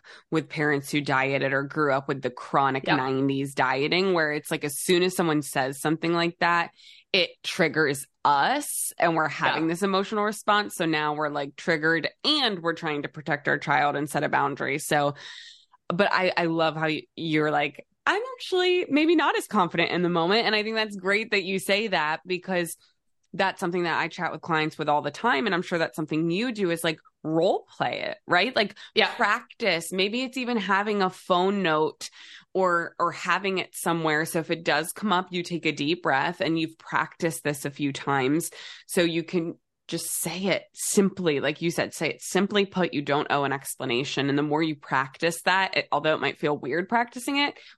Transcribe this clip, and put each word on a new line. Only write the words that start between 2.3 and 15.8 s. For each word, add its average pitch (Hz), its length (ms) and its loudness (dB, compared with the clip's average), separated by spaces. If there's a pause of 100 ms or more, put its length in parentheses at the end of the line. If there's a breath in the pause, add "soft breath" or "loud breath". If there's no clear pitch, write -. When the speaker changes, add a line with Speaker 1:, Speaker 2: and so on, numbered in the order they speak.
Speaker 2:
Yeah. - 120 4
Speaker 1:
nineties 135 580 0
dieting, 151 580 2
where 156 180 2
it's 151 200 -6
like, 156 120 -4
as 147 160 -6
soon 175 220 2
as 180 140 0
someone 156 260 2
says 139 400 -4
something 160 320 0
like 170 240 0
that, 170 320 0 (420 loud breath)
it 185 200 2 (100)
triggers 147 640 0 (180)
us 151 760 2
and 170 160 4
we're 160 120 2
having 143 360 0
Speaker 2:
Yeah. 165 60 0
Speaker 1:
this 170 120 -2
emotional 202 420 0
response. 208 520 0
So 175 100 -2
now 151 300 0
we're, 151 140 -2
like, 143 260 -6
triggered 160 520 0 (160)
and 247 380 0
we're 165 120 0
trying 151 280 -4
to 151 80 -6
protect 147 380 -4
our 147 100 2
child 143 380 2
and 147 120 -4
set 147 160 -2
a 147 60 0
boundary. 139 480 -2
So, 147 380 0 (720 loud breath)